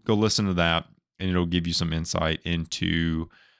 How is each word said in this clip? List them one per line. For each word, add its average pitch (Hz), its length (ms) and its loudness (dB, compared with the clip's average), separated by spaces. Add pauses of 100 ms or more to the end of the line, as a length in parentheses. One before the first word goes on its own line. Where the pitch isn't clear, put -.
go 110 100 2
listen 104 320 2
to 95 80 0
that, 82 320 2 (320)
and 92 120 -2
it'll 87 160 2
give 85 200 0
you 85 60 -2
some 82 200 0
insight 80 520 -2
into, 82 840 -2 (300)